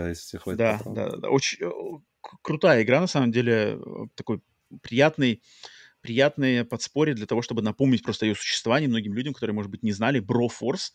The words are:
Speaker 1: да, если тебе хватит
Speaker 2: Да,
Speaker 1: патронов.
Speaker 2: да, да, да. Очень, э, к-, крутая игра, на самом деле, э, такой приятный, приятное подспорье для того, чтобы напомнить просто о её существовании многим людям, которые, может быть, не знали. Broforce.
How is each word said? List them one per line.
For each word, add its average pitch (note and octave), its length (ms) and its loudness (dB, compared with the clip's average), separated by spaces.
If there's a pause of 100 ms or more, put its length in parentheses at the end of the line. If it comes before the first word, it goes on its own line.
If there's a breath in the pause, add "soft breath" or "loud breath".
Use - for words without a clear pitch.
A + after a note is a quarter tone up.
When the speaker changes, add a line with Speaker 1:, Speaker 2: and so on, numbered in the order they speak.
Speaker 1:
да, E2+ 80 -2
если - 200 -10
тебе G#2+ 100 -12
хватит A2 240 -2
Speaker 2:
Да, - 0 -
Speaker 1:
патронов. G#2+ 400 -2
Speaker 2:
да, G#2 60 -4
да, - 80 -8
да. - 120 -4
Очень, - 320 2
э, F3 80 -4 (520)
к-, - 200 -20
крутая D3+ 420 4
игра, B2 160 4
на F#3 80 0
самом B2+ 240 2
деле, A2+ 480 2
э, - 260 -12 (100)
такой - 240 -6 (420)
приятный, C3 600 2 (600 loud breath)
приятное B2+ 640 2
подспорье C#3+ 500 -2
для G#2+ 120 -6
того, A#2+ 160 0
чтобы A2+ 200 -2
напомнить A#2 420 2
просто A2 220 -2
о - 20 4
её G#2 80 0
существовании C3+ 520 0
многим G#2+ 260 -2
людям, C3 200 -4
которые, G#2+ 200 -4
может G#2 180 -4
быть, - 120 -12
не G#2+ 80 2
знали. A2+ 300 2
Broforce. A#2+ 720 -2